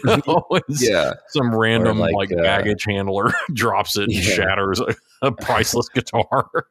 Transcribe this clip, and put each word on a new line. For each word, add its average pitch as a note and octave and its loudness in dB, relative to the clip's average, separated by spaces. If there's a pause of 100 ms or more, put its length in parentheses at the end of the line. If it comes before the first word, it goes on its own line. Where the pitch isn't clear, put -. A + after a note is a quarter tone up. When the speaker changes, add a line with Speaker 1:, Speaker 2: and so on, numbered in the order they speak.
Speaker 1:
know, E3+ 2
Speaker 2:
<laughs> - -6 (180)
Speaker 1:
it's C#3 -2
Speaker 2:
Yeah. E2+ 2 (160)
Speaker 1:
some B2 0
random, A2 2
Speaker 2:
Or, - 2
like, E2 2
Speaker 1:
like, G2 -2
Speaker 2:
uh, E2+ 0
Speaker 1:
baggage G2 0
handler G2+ -2 (100)
<laughs> E3 -8
drops G#2 0
it G2+ 0
and A2+ 0
Speaker 2:
Yeah. G2 0
Speaker 1:
shatters F#2+ 0
a, A#2 -2 (280)
a C3 0
priceless A#2 0
guitar. - -2 (200)